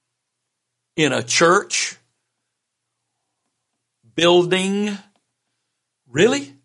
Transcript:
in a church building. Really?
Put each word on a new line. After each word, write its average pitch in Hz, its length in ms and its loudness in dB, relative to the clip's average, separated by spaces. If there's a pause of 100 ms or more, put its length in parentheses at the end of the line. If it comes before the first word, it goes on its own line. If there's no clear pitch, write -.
(960)
in 151 160 0
a 120 120 -4
church - 720 -2 (2250)
building. 185 840 0 (1120)
Really? 226 460 0 (100)